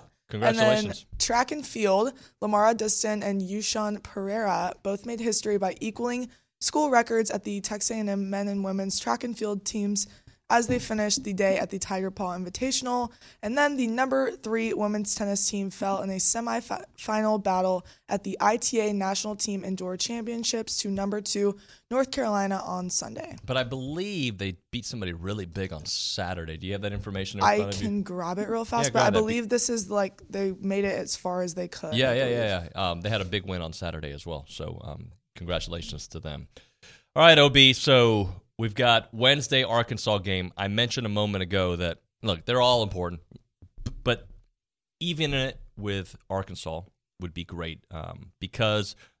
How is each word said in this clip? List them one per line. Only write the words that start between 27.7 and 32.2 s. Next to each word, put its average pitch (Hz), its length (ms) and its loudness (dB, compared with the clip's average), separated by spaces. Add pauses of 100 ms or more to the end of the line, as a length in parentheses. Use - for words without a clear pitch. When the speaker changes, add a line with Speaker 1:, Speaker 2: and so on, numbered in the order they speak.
Speaker 2:
of 98 60 -6
you? 220 80 -2
Speaker 1:
can 202 140 0
grab 180 360 -6
it 208 80 -4
real 226 160 -2
fast, 233 220 0
Speaker 2:
Yeah, 262 80 -2
Speaker 1:
but 226 60 4
Speaker 2:
go - 0 -
Speaker 1:
I - 20 6
Speaker 2:
ahead, 208 140 4
Andy. 220 100 4
Speaker 1:
believe 226 240 -2
this 240 200 2
is, 214 220 -2
like, 196 380 -2
they 196 320 -2
made 196 240 0
it 196 120 0
as - 200 -4
far 180 240 -2
as 175 140 -4
they 180 120 -6
could, 160 260 -10
Speaker 2:
Yeah, 131 180 4
Speaker 1:
I - 40 4
Speaker 2:
yeah, 131 80 2